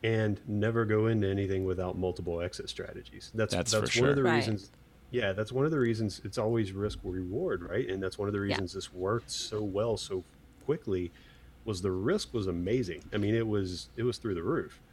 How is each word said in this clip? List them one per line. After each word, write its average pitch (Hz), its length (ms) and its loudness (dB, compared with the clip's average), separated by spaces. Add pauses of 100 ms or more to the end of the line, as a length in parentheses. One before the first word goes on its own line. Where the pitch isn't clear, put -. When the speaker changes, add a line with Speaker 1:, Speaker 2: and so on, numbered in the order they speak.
Speaker 1:
and 110 460 2
never 110 380 2
go 107 220 4
into 110 200 4
anything 98 380 0
without 90 320 -2
multiple 90 420 -2
exit - 300 -6
strategies. - 680 -12
That's, 110 180 0
Speaker 2:
That's 90 200 2
for 107 80 4
Speaker 1:
that's 113 160 2
one 127 120 6
of 143 60 6
Speaker 2:
sure. - 0 -
Speaker 1:
the 139 80 4
Speaker 3:
Right. 110 140 6
Speaker 1:
reasons. 104 340 0 (400)
Yeah, 110 220 0
that's 104 180 -2
one 131 140 2
of 160 60 2
the 156 80 2
reasons 113 440 2
it's 101 140 -6
always 113 340 2
risk 98 320 -2
reward, 92 600 -2
right? 92 260 0
And 95 120 -2
that's 95 160 -2
one 101 120 0
of 104 40 0
the 101 60 0
Speaker 3:
Yeah. 101 140 0
Speaker 1:
reasons - 180 -2
this 95 220 -8
worked 98 360 -2
so - 320 -4
well 104 360 0
so 92 260 -4 (420)
quickly 95 460 -2 (540)
was 101 160 -4
the 98 100 2
risk 120 420 -2
was 104 140 0
amazing. 90 560 0 (100)
I 107 40 0
mean, 104 180 2
it 113 100 2
was, 98 520 -2
it 113 60 -2
was 120 140 0
through 104 180 -2
the 82 80 -4
roof. 120 360 -2 (140)